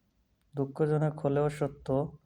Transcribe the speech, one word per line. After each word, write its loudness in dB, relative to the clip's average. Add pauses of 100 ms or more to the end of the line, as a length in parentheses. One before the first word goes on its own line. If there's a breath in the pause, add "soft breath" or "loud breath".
(560)
দুঃখজনক 0
হলেও 2
সত্য -2